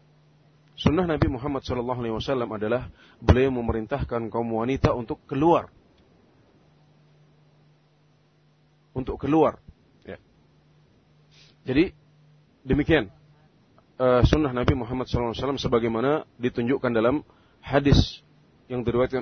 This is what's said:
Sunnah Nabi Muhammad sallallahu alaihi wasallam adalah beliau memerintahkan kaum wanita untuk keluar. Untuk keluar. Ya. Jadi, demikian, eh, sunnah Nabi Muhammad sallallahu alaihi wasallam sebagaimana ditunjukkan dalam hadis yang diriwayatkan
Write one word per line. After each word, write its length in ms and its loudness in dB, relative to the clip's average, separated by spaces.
Sunnah 240 2
Nabi 260 0
Muhammad 380 -6
sallallahu 320 -4
alaihi 160 -4
wasallam 400 -4
adalah 320 -4
beliau 340 4
memerintahkan 800 -4
kaum 240 -2
wanita 400 0
untuk 320 -8
keluar. 400 2
Untuk 240 -6
keluar. 400 2
Ya. 100 -12
Jadi, 240 0
demikian, 480 2
eh, 260 4
sunnah 300 0
Nabi 240 0
Muhammad 320 -8
sallallahu 240 -4
alaihi 80 -8
wasallam 180 -4
sebagaimana 640 0
ditunjukkan 480 -2
dalam 320 0
hadis 640 2
yang 100 -4
diriwayatkan 400 0